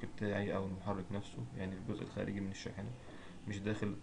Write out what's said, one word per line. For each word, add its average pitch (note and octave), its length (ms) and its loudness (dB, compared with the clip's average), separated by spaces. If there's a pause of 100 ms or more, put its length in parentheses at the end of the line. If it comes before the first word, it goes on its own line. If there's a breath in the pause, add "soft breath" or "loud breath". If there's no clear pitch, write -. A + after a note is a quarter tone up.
(160)
بتاعي G2+ 400 4
أو G2 100 2
المحرك F#2+ 460 0
نفسه، - 260 -2 (200)
يعني F#2+ 160 0
الجزء F#2 280 -2
الخارجي G2+ 380 0
من G2 100 2
الشاحنة، - 380 -4 (600 loud breath)
مش G#2 120 0
داخل، G#2 420 2